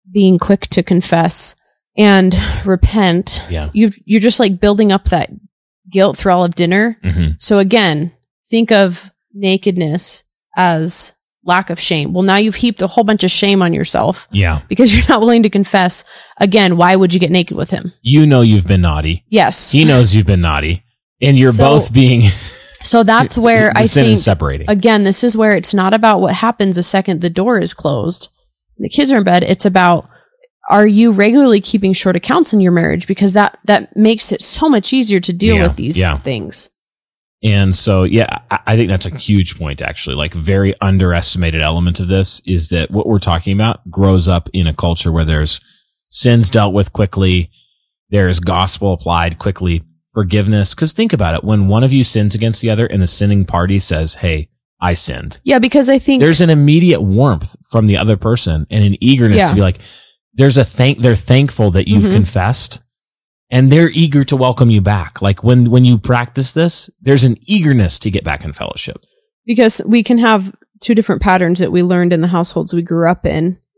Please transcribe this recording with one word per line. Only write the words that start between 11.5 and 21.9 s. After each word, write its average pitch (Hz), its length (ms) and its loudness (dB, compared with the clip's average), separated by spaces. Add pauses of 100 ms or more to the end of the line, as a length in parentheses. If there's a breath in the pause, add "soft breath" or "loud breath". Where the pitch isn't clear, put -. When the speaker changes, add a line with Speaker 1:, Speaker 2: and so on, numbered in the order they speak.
Speaker 1:
of 175 100 -8
shame. 151 320 -4
Well, 180 100 -2
now 190 140 2
you've 208 200 0
heaped 233 260 -2
a 190 40 -2
whole 214 180 0
bunch 208 200 -2
of 180 60 2
shame 196 320 0
on 170 100 0
yourself - 580 -4
Speaker 2:
Yeah. 82 380 0
Speaker 1:
because 220 280 2
you're - 120 2
not 226 120 2
willing 233 220 2
to 208 80 2
confess. 190 540 -2 (340 loud breath)
Again, 190 380 2
why 175 200 4
would 185 160 2
you 180 80 0
get 165 120 0
naked 180 240 -2
with - 140 -6
him? 180 300 -10
Speaker 2:
You 147 260 4
know 135 160 4
you've 104 240 4
been 92 140 2
naughty. 80 480 -2
Speaker 1:
Yes. - 440 2
Speaker 2:
He 151 120 4
knows 123 300 4
you've 107 120 4
been 95 140 2
naughty. 78 440 -2 (360)
And 139 160 4
you're 127 160 4
Speaker 1:
So 110 120 2
Speaker 2:
both 139 280 2